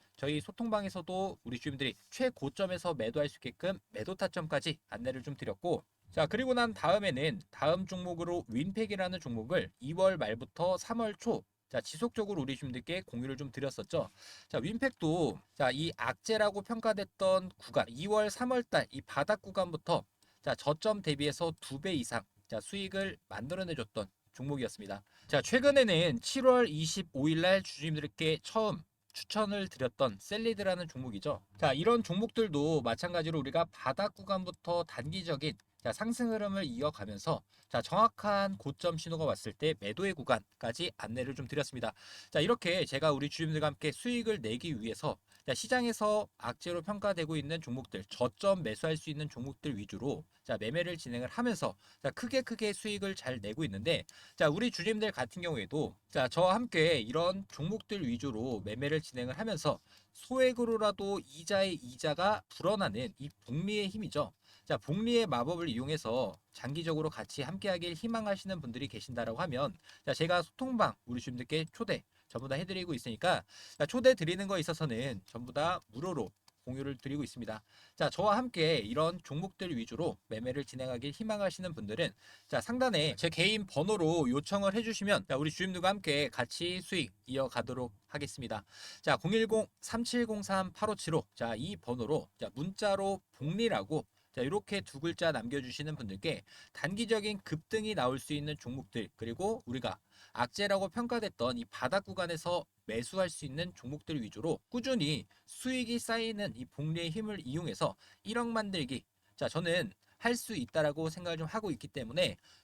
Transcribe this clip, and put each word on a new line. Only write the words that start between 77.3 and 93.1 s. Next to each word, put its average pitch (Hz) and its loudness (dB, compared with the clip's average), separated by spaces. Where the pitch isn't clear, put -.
자, 151 2
저와 208 4
함께 170 2
이런 147 2
종목들 175 -4
위주로 117 -2
매매를 123 -4
진행하길 127 -6
희망하시는 190 -2
분들은, 110 -2
자, 131 0
상단에 233 2
제 165 2
개인 196 2
번호로 165 4
요청을 196 2
해주시면, 208 2
자, 139 0
우리 151 0
주주님들과 180 0
함께 151 2
같이 175 -2
수익 170 -2
이어가도록 127 -2
하겠습니다. 135 -6
자, 143 4
공일공 202 2
삼칠공삼팔오칠오, 202 0
자, 117 -2
이 165 -4
번호로, 123 -2
자, 110 -6
문자로 196 0